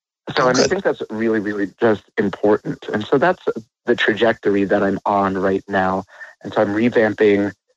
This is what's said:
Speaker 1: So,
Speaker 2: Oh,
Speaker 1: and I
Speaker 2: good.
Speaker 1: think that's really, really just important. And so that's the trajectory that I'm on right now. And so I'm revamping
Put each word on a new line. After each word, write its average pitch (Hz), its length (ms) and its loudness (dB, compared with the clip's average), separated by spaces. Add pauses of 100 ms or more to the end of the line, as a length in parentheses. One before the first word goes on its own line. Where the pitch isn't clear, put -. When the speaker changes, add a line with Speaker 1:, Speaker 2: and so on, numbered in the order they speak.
(360)
Speaker 1:
So, 139 80 2
Speaker 2:
Oh, 127 40 2
Speaker 1:
and 127 100 2
I 135 40 4
Speaker 2:
good. - 80 0
Speaker 1:
think 190 140 -4
that's 151 260 -4
really, 110 300 -2
really 101 400 -6
just 110 240 0 (120)
important. 104 760 -2
And 107 120 -4
so 139 140 0
that's 175 240 0 (440)
the 120 100 2
trajectory 104 680 0
that 101 180 0
I'm 98 220 0
on 98 340 0
right 95 280 0
now. 95 380 -2 (380)
And 101 100 -10
so 110 100 2
I'm 101 120 0
revamping 107 800 2 (240)